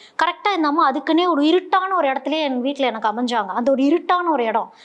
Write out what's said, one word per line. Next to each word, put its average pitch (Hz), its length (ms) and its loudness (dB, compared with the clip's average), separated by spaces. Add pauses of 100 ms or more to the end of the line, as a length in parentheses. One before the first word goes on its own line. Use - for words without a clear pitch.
(240)
கரெக்டா 349 320 -2
இந்த 311 120 0
அம்மா 294 240 2
அதுக்குன்னே 320 360 0
ஒரு 294 160 2
இருட்டான 370 520 2
ஒரு 311 120 2
இடத்துலயே 269 340 -2
எங்க 262 260 -2
வீட்டுல 277 240 -2
எனக்கு 214 180 -4
அமைஞ்சாங்க. 226 380 -2
அந்த 226 240 -2
ஒரு 269 120 2
இருட்டான 349 460 0
ஒரு 269 140 0
இடம், 214 300 -2 (120)